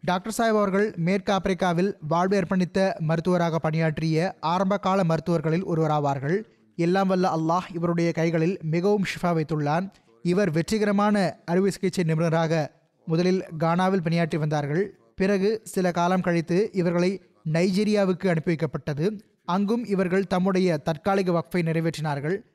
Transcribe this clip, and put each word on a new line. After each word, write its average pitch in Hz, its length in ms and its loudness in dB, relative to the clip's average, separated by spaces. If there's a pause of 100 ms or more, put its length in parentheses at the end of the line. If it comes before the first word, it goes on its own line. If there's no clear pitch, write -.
டாக்டர் 185 360 -2
சாஹிப் 233 100 2
அவர்கள் 208 480 2
மேற்கு 190 360 0
ஆப்பிரிக்காவில் 190 640 0 (120)
வாழ்வு 185 320 2
அர்ப்பணித்த 185 580 0
மருத்துவராக 165 600 0
பணியாற்றிய 160 840 0
ஆரம்பகால 190 640 0
மருத்துவர்களில் 165 640 0
ஒருவராவார்கள். 151 800 0 (320)
எல்லாம் 190 320 2
வல்ல 185 280 2
அல்லாஹ் 170 380 -2
இவருடைய 170 380 0
கைகளில் 165 500 0
மிகவும் 175 420 0
ஷிஃபா - 220 -6
வைத்துள்ளான். 160 640 0 (320)
இவர் 175 280 2
வெற்றிகரமான 202 920 2
அறுவை 190 260 2
சிகிச்சை 180 340 -2
நிபுணராக 160 640 0 (380)
முதலில் 180 380 2 (140)
கானாவில் 180 440 2
பணியாற்றி 170 360 0
வந்தார்கள். 147 600 -2 (200)
பிறகு 202 460 0
சில 180 260 -2
காலம் 175 300 2
கழித்து 175 520 0
இவர்களை 180 500 0 (300)
நைஜீரியாவுக்கு 190 760 2
அனுப்பி 165 260 0
வைக்கப்பட்டது. 156 640 -4 (240)
அங்கும் 202 400 0
இவர்கள் 190 420 0
தம்முடைய 185 500 2
தற்காலிக 180 560 -2
வக்ஃபை 170 260 -2
நிறைவேற்றினார்கள். 160 800 -2 (160)